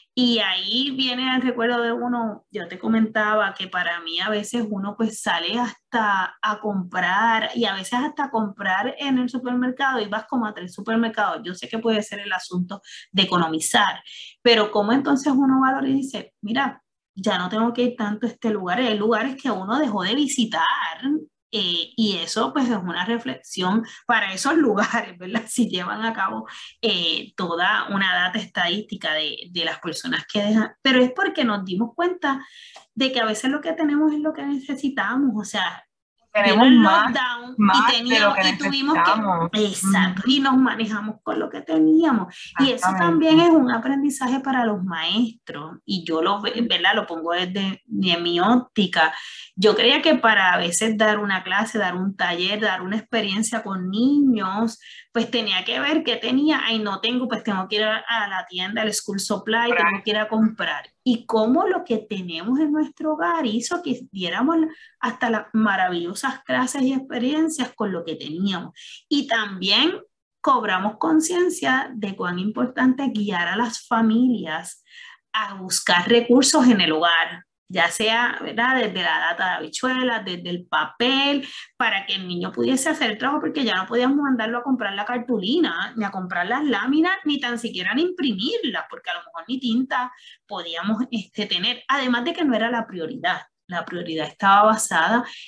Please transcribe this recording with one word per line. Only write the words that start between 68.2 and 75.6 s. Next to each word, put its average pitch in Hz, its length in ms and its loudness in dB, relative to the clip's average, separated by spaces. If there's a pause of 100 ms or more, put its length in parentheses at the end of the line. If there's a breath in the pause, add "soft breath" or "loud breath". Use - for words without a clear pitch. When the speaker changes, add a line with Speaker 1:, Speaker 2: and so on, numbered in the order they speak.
Speaker 1:
Y 285 180 2
también 214 720 0 (420)
cobramos 208 560 0
conciencia 320 960 0
de 202 220 -6
cuán 180 240 -4
importante 254 640 0
es 233 100 -2
guiar 196 340 -2
a 185 80 -2
las 226 320 -4
familias 220 960 0 (480 loud breath)
a 208 240 -6
buscar 180 520 0